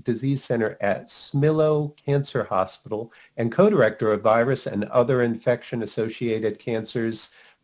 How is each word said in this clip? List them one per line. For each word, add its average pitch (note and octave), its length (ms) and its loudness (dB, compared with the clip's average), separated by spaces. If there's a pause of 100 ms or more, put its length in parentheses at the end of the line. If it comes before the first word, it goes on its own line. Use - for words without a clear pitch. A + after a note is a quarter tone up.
Disease C3+ 400 -2
Center A2+ 360 0
at G2 280 -2
Smilow D3+ 880 0
Cancer C#3+ 480 -2
Hospital, G#2+ 680 -4 (240)
and A#2 140 -2
co-director A#2+ 640 4
of G2+ 100 0
Virus A#2 440 2
and G#2 180 -4
Other B2+ 380 2
Infection A#2 600 -2
Associated A2 760 -4
Cancers A2+ 720 -6 (320)